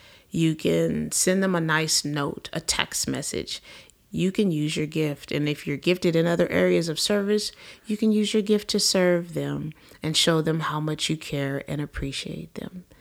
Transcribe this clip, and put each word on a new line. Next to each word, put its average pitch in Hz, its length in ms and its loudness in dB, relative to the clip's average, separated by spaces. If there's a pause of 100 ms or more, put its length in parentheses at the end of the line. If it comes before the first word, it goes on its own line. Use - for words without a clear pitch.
(300)
You 160 240 2
can 160 580 0
send 185 300 2
them 190 120 0
a 170 60 2
nice 160 440 2
note, 147 480 -4
a - 80 -4
text - 480 -2
message. - 540 -6 (480)
You 185 220 2
can 202 180 2
use 151 260 0
your 151 100 0
gift. 151 440 -2
And 147 180 0
if 147 180 -4
you're 143 100 -2
gifted 175 400 2
in 165 100 4
other 170 220 2
areas 180 400 2
of 151 100 -4
service, 208 540 0 (340)
you 214 100 -2
can 220 140 4
use 208 240 2
your 214 80 4
gift 208 260 2
to 208 120 0
serve 175 540 2
them 143 380 -4 (300)
and 156 140 -2
show 165 240 4
them 160 200 0
how 151 200 -2
much 156 280 -2
you 160 80 0
care 139 520 -4
and 147 120 -4
appreciate 156 760 -8
them. - 300 -10 (160)